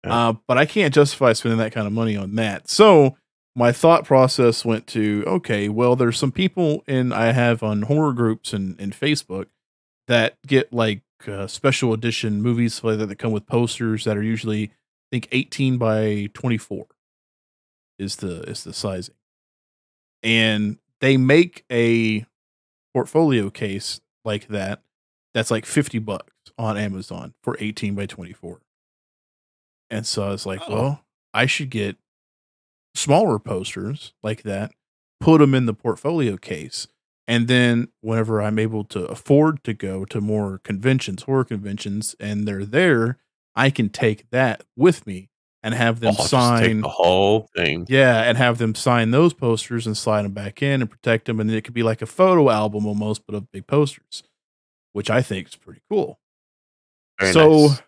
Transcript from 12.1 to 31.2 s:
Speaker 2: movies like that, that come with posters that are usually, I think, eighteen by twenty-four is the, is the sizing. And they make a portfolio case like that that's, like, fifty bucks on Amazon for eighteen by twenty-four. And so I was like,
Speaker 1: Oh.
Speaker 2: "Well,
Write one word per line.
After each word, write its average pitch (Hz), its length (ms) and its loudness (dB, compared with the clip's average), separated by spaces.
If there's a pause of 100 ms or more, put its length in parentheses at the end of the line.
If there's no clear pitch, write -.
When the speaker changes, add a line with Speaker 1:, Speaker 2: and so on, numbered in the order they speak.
Speaker 2:
movies 117 420 -2
like 110 140 -2
that, 107 80 -4
that 98 100 -12
come 113 160 -4
with 104 140 -6
posters 117 580 -4
that 107 120 -2
are 104 60 -4
usually, 110 420 -4
I 104 60 -10 (420)
think, 120 200 -6
eighteen 127 460 -2
by 107 560 -2
twenty-four 113 520 -6 (1120)
is 98 180 -8
the, 85 260 -8
is - 220 -12
the - 100 -14
sizing. 92 400 -8 (1080)
And 110 560 2 (220)
they 135 160 4
make 147 540 4
a 117 560 0 (680)
portfolio 131 580 0
case - 500 -8 (240)
like 104 240 -6
that 101 340 -8 (500)
that's, 113 180 -2
like, 110 160 -2
fifty 135 320 -2
bucks 107 340 -10 (260)
on 110 180 -4
Amazon 95 680 -10
for - 180 -6
eighteen 104 340 -6
by 98 120 -8
twenty-four. 90 540 -18 (1300)
And 107 160 -6
so 104 180 -4
I 98 60 -4
was 98 160 -8
like, 95 220 -8
Speaker 1:
Oh. 104 60 -6
Speaker 2:
"Well, 135 300 -4 (280)